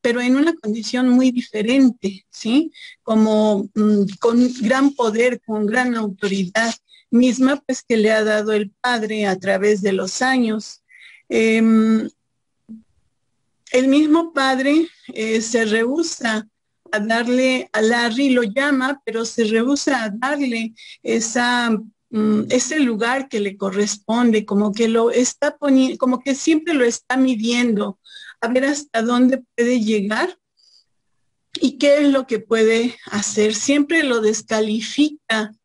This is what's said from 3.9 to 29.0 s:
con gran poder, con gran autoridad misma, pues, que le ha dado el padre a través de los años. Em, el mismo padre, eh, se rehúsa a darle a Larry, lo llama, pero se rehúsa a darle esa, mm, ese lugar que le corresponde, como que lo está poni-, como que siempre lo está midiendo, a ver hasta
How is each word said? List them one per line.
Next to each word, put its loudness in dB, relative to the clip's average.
con 2
gran 2
poder, 0
con -4
gran 0
autoridad -4
misma, 2
pues, -6
que -2
le 2
ha 2
dado 0
el -2
padre -2
a -2
través 0
de 0
los -6
años. -2
Em, 4
el 2
mismo 4
padre, 0
eh, -2
se -2
rehúsa -2
a -2
darle 0
a 0
Larry, 0
lo 4
llama, -2
pero -6
se -2
rehúsa 0
a -8
darle -4
esa, -2
mm, 0
ese 0
lugar -2
que -4
le -6
corresponde, 0
como 0
que 0
lo 2
está -2
poni-, 2
como 0
que -4
siempre 0
lo 2
está -2
midiendo, 0
a -4
ver 0
hasta -2